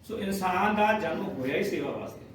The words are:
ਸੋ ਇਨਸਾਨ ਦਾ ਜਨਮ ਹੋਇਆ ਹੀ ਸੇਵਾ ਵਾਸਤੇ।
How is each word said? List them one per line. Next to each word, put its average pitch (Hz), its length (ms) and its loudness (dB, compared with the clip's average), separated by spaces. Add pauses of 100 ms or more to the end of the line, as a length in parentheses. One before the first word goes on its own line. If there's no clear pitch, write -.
ਸੋ - 100 -8
ਇਨਸਾਨ 196 560 2
ਦਾ 208 260 4
ਜਨਮ - 220 -2
ਹੋਇਆ 131 340 -2
ਹੀ - 80 2
ਸੇਵਾ - 260 -2
ਵਾਸਤੇ। - 300 -8 (140)